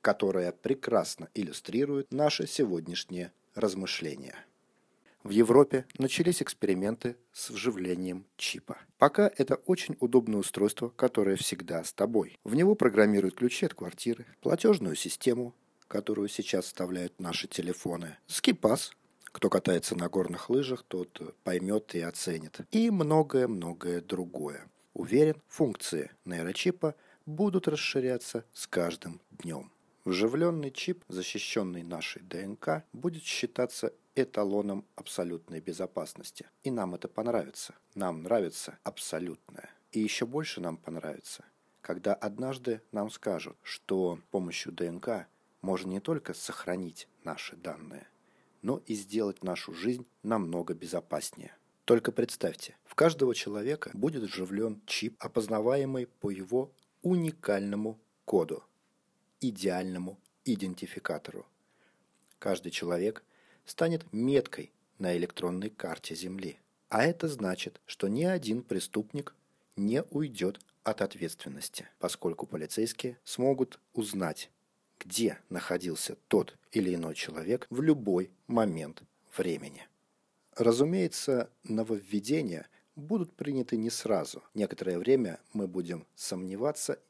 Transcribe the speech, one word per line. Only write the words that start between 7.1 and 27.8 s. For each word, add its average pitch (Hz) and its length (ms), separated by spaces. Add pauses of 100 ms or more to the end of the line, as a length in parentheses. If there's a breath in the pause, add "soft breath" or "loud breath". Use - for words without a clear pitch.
с - 160
вживлением 92 760 (100)
чипа. - 400 (220)
Пока 180 360
это - 200
очень - 440
удобное 117 420
устройство, 104 480
которое 104 460
всегда 85 480
с - 100
тобой. - 500
В 107 100
него 185 220
программируют 104 580
ключи - 320
от - 80
квартиры, - 540 (140)
платежную 170 540
систему, 120 600 (320)
которую 104 400
сейчас 98 380
вставляют 90 520
в - 40
наши 87 260
телефоны, 85 720 (100)
скипас. - 640 (420)
Кто - 160
катается 90 460
на 87 140
горных 87 400
лыжах, 127 340
тот - 640
поймет 92 500
и 85 60
оценит. 82 580 (120)
И 226 200
многое-многое 123 1080
другое. 82 680 (240)
Уверен, 139 540
функции - 640 (140)
нейрочипа 92 720 (300 soft breath)
будут 180 440
расширяться 127 840